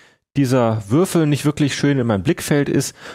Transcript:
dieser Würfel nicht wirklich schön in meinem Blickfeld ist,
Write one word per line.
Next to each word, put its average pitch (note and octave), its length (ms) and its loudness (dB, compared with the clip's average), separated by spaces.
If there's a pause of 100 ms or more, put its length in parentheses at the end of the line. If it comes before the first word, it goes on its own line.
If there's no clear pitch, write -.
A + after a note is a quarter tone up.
(360)
dieser A#2 520 0
Würfel D#3+ 380 2
nicht C#3+ 180 0
wirklich D3 300 0
schön C#3+ 240 0
in A#2+ 80 0
meinem G2+ 160 0
Blickfeld C#3+ 460 0
ist, - 260 -2 (200)